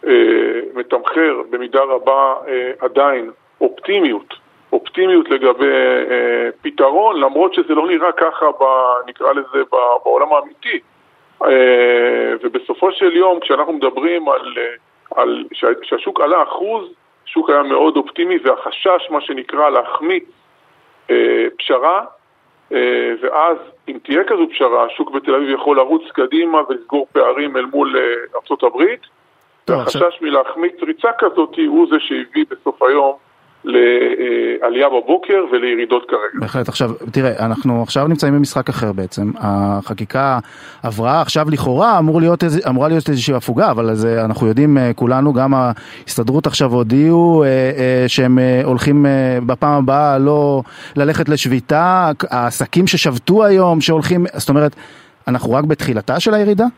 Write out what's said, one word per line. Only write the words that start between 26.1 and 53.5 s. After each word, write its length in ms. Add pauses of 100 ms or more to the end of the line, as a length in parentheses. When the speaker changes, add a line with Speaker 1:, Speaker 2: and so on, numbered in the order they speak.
Speaker 1:
קדימה 460 (100)
ולסגור 420
פערים 460
אל 80
מול, 320
אה, 40 (340)
ארצות 280
הברית. 360 (680)
Speaker 2:
טוב, 120
Speaker 1:
והחשש 180
Speaker 2:
עכשיו 140 (120)
Speaker 1:
מלהחמיץ 600
ריצה 280 (100)
כזאת 360 (120)
הוא 220
זה 100
שהביא 500
בסוף 340
היום 340 (460)
לעלייה 1300
בבוקר 640
ולירידות 580
כרגע. 300
Speaker 2:
בהחלט. 300
עכשיו, 200 (240)
תראה, 320
אנחנו 380
עכשיו 240
נמצאים 260
במשחק 360
אחר 240
בעצם. 460
החקיקה 1000 (440)
עברה, 380
עכשיו 300
לכאורה 480
אמור 200
להיות 240
איזה, 260
אמורה 180
להיות 220
איזושהי 260
הפוגה, 360
אבל 220
זה, 320
אנחנו 220
יודעים, 300
אה, 180
כולנו, 380
גם 200
ההסתדרות 920
עכשיו 240
הודיעו, 720
אה, 40
אה, 600
שהם, 320
אה, 240
הולכים, 420
אה, 400
בפעם 380
הבאה 340
לא 440 (340)
ללכת 340
לשביתה, 840 (180)
העסקים 580
ששבתו 580
היום, 360